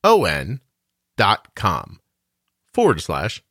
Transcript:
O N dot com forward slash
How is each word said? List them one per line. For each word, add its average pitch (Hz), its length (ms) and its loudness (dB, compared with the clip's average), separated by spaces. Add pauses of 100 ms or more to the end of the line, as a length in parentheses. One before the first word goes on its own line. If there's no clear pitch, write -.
O 202 220 4
N 78 360 -4 (560)
dot 107 380 0
com 82 460 -4 (760)
forward 151 260 2
slash 78 500 -6